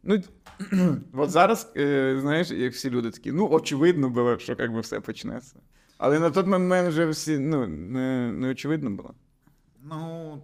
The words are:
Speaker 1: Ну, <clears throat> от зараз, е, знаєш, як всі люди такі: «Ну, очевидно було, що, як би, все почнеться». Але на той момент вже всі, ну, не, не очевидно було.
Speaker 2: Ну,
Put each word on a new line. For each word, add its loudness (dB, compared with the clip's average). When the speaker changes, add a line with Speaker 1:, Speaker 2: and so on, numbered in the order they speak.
Speaker 1:
Ну, 2
<clears throat> 0
от 0
зараз, 4
е, 2
знаєш, 0
як -2
всі -6
люди -2
такі: -10
«Ну, 2
очевидно 4
було, 2
що, -6
як -2
би, -2
все -6
почнеться». -12
Але 2
на 4
той 2
момент 2
вже 2
всі, -2
ну, 0
не, -4
не -4
очевидно -4
було. -12
Speaker 2:
Ну, -12